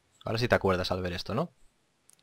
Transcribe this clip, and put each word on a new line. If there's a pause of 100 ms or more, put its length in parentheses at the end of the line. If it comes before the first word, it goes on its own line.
(240)
Ahora
sí
te
acuerdas
al
ver
esto,
¿no? (720)